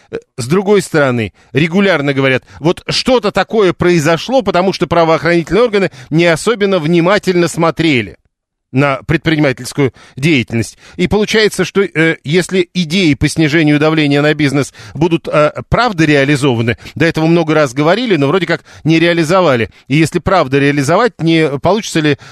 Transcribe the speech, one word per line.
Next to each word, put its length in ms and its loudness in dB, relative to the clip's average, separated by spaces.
Э, 60 -10
с 100 -8
другой 340 2
стороны, 520 -2
регулярно 640 0
говорят, 300 0
вот 280 -2
что-то 440 0
такое 420 0
произошло, 720 0
потому 300 0
что 120 -4
правоохранительные 800 0
органы 280 0
не 140 2
особенно 520 0
внимательно 720 0
смотрели 680 -2
на 360 0
предпринимательскую 880 -2
деятельность. 600 -2
И 100 -2
получается, 560 0
что, 180 -2
э, 440 0
если 480 0
идеи 400 0
по 160 0
снижению 500 2
давления 420 0
на 120 2
бизнес 400 -2
будут, 360 -2
э, 220 2
правда 340 0
реализованы, 720 0
до 120 0
этого 200 0
много 280 2
раз 200 0
говорили, 440 0
но 100 0
вроде 200 0
как 180 -4
не 160 2
реализовали. 720 0
И 80 -2
если 240 0
правда 400 0
реализовать, 600 0
не 380 0
получится 420 -2
ли, 160 0